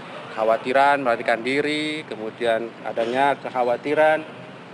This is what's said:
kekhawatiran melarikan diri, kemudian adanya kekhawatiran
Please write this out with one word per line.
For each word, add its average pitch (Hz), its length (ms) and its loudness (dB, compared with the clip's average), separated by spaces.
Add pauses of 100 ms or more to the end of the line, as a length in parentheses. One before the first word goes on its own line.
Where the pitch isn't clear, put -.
(360)
kekhawatiran 127 640 4
melarikan 120 400 2
diri, 151 720 -2
kemudian 113 560 -2 (160)
adanya 120 560 0
kekhawatiran 135 800 2 (540)